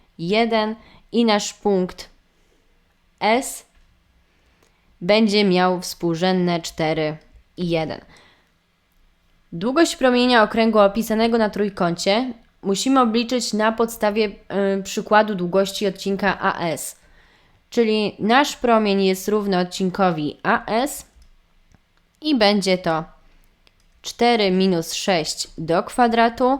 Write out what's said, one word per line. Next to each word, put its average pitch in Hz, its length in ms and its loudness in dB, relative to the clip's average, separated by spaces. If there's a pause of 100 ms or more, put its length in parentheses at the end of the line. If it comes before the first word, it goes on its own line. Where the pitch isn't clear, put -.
(180)
jeden 220 560 0 (380)
i 233 120 2
nasz 208 300 0
punkt 185 540 -2 (1120)
S 233 460 -2 (1300)
będzie 208 440 4
miał 180 360 2
współrzędne 175 800 -2
cztery 156 560 -4 (400)
i 175 120 -6
jeden. 160 320 -4 (1500)
Długość 254 440 0
promienia 247 460 4
okręgu 220 360 2
opisanego 226 600 2
na 214 120 2
trójkącie 202 840 -2 (300)
musimy 226 380 2
obliczyć 240 520 0
na 214 200 0
podstawie, 220 580 -2 (480)
y, 190 40 -8
przykładu 214 520 0
długości 190 520 -2
odcinka 196 540 -4
A - 280 -4
S. - 280 -8 (720)
Czyli 214 480 0
nasz 262 380 2
promień 214 480 2
jest 190 240 -2
równy 202 300 0
odcinkowi 180 840 -2
A - 240 -2
S 247 400 -4 (1120)
i 302 140 -2
będzie 202 440 2
to 160 260 -2 (960)
cztery 233 480 0
minus 185 420 2
sześć - 560 -4 (100)
do 165 240 -2
kwadratu 233 760 0